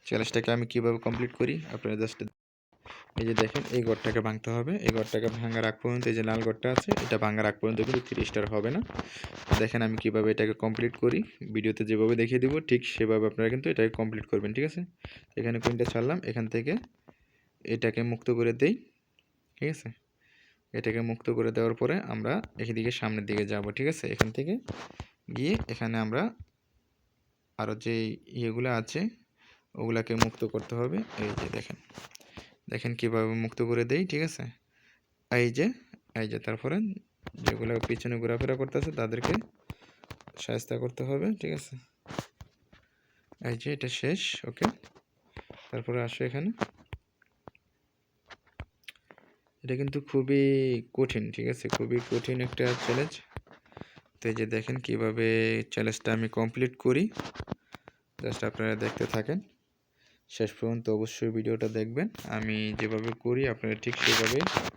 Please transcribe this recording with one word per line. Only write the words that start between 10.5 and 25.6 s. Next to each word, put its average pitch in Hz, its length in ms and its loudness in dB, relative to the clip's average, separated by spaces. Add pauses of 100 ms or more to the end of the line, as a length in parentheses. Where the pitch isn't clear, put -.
কমপ্লিট 113 300 2 (100)
করি, 123 160 6 (360)
ভিডিওতে 110 340 2
যেভাবে 110 320 6
দেখিয়ে 123 220 4
দিব 131 100 4 (160)
ঠিক 123 120 6 (120)
সেভাবে 110 360 4
আপনারা 113 240 2
কিন্তু 135 200 -2
এটাকে 113 260 4
কমপ্লিট 110 320 -2
করবেন, 104 240 2
ঠিক 135 140 0
আছে? 170 120 -6 (580)
এখানে 117 240 0
কোনটা 120 280 4
ছাড়লাম, 127 260 0 (120)
এখান 113 240 -2
থেকে 123 200 0 (920)
এটাকে 117 360 2 (100)
মুক্ত 117 160 -4 (100)
করে 117 140 4 (100)
দেই, 165 120 6 (840)
ঠিক 143 180 -2
আছে? - 120 -14 (840)
এটাকে 113 260 0 (100)
মুক্ত - 180 -4 (100)
করে 113 180 2
দেওয়ার 113 260 4
পরে 131 140 2 (180)
আমরা 110 200 -2 (280)
এদিকে 113 380 -2
সামনের 107 300 -2
দিকে 104 220 2
যাব, 104 140 -2 (120)
ঠিক 135 160 0
আছে? - 200 -8
এখান - 240 2
থেকে 151 160 -2 (840)
গিয়ে 139 180 0 (200)